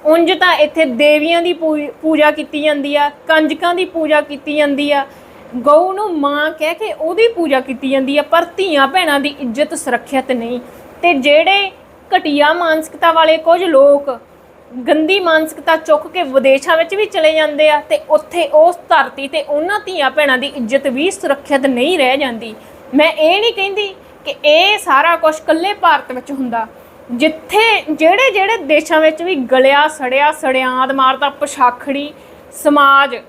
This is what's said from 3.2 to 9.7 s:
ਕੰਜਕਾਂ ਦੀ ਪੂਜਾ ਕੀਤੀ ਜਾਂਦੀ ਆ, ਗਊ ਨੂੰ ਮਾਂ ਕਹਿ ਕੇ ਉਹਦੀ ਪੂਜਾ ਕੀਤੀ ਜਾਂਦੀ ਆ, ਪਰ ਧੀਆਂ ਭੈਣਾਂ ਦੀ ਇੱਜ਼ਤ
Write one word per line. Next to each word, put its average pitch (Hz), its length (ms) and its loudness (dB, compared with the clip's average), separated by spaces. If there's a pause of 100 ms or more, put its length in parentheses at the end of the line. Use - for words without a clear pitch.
ਕੰਜਕਾਂ 320 480 0
ਦੀ 370 100 -4
ਪੂਜਾ 311 360 0
ਕੀਤੀ 294 360 -10
ਜਾਂਦੀ 294 340 0
ਆ, 277 140 0 (500)
ਗਊ 302 380 2
ਨੂੰ 415 140 -6 (120)
ਮਾਂ 294 320 -2
ਕਹਿ 311 220 -4
ਕੇ 370 200 -8
ਉਹਦੀ 359 340 0
ਪੂਜਾ 320 320 0
ਕੀਤੀ 262 300 -8
ਜਾਂਦੀ 269 280 0
ਆ, 294 40 2
ਪਰ 330 240 0 (120)
ਧੀਆਂ 302 300 0
ਭੈਣਾਂ 302 320 0
ਦੀ 285 200 -6
ਇੱਜ਼ਤ 285 360 -4